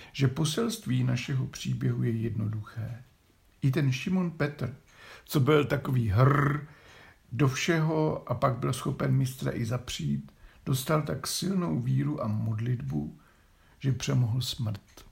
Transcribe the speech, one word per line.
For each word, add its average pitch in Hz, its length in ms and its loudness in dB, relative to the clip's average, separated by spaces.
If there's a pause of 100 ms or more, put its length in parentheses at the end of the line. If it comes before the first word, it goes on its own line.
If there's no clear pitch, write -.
(140)
že 135 140 2
poselství 151 760 0
našeho 127 440 -2
příběhu 127 560 -2
je 120 80 2
jednoduché. 110 920 -4 (580)
I 135 100 2
ten 139 200 2
Šimon 180 400 0
Petr, 143 440 -4 (500)
co - 140 2
byl 147 260 6
takový 127 440 0
hrr 143 580 4 (640)
do 131 160 4
všeho 156 840 0
a - 20 0
pak 127 240 0
byl 139 160 0
schopen 135 420 0
mistra 135 400 -2
i 120 100 -2
zapřít, 139 640 -4 (340)
dostal 156 360 2
tak 156 260 -4
silnou 175 520 -2
víru 131 440 0
a 113 40 -2
modlitbu, 113 920 -2 (600)
že 135 120 0
přemohl 127 500 0
smrt. 110 400 -4 (300)